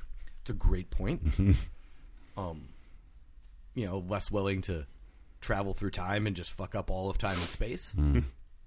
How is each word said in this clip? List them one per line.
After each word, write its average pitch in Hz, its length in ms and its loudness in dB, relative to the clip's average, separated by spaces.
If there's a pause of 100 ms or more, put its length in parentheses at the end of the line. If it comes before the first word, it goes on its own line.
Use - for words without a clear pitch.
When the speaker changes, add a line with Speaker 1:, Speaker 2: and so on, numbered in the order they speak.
(420)
Speaker 1:
It's - 80 -8
a - 40 0
great - 360 4
point. 87 320 2 (160)
Speaker 2:
<laughs> 95 300 6 (720)
Speaker 1:
Um, 82 300 -8 (1040)
you 117 120 -2
know, 92 200 -4
less 98 240 -2
willing 98 320 2
to 82 220 -4 (560)
travel 98 320 0
through 95 200 -2
time 101 340 0
and 101 100 -2
just 87 160 -8
fuck - 220 -8
up 101 160 -2
all 92 180 0
of 95 100 0
time 98 140 2
and 90 80 0
space. - 580 -4
Speaker 2:
Mm. 71 260 6 (420)